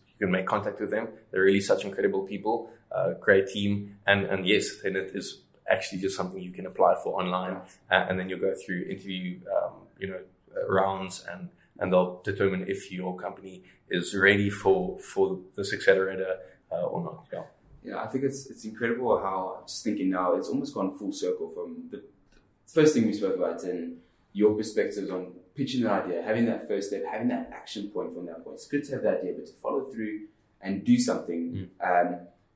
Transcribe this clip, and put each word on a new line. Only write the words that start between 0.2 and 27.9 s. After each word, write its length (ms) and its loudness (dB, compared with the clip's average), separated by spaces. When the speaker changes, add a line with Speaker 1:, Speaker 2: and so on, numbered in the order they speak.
Speaker 1:
can 40 2
make 140 2
contact 340 -2
with 120 -2
them. 160 -2
They're 100 2
really 200 8
such 240 2
incredible 360 0
people, 480 -4
uh, 280 0
great 280 6
team. 580 -2
And, 220 4
and 200 0
yes, 360 2
then 120 -2
it 200 -4
is 240 -8
actually 320 0
just 160 0
something 240 -4
you 120 -10
can 160 -10
apply 260 6
for 160 -2
online, 360 -2
uh, 180 4
and 120 0
then 100 -6
you'll 100 -6
go 140 2
through 300 -4
interview, 560 -8
um, 140 -2
you 120 -8
know, 100 -8
uh, 160 -2
rounds 600 0
and 180 -10
and 120 0
they'll 320 4
determine 440 0
if 240 -6
your 260 -6
company 460 -12
is 260 -2
ready 340 6
for, 500 4
for 400 0
this 180 -2
accelerator, 640 2
uh, 140 -2
or 180 -2
not. 280 -10
Yeah. 120 -8
Speaker 2:
Yeah, 160 -8
I 60 -6
think 160 -2
it's, 260 -4
it's 140 -16
incredible 560 0
how, 480 -4
just 160 -8
thinking 260 0
now, 260 2
it's 120 -2
almost 260 -4
gone 240 -4
full 140 -6
circle 380 -2
from 420 -10
the 100 -12
first 260 6
thing 140 4
we 60 2
spoke 220 0
about 300 -2
in 320 -6
your 240 6
perspectives 540 -2
on 240 -6
pitching 300 -2
an 80 4
idea, 320 0
having 220 2
that 220 -2
first 200 0
step, 240 -4
having 160 -2
that 260 -2
action 360 -10
point 240 -6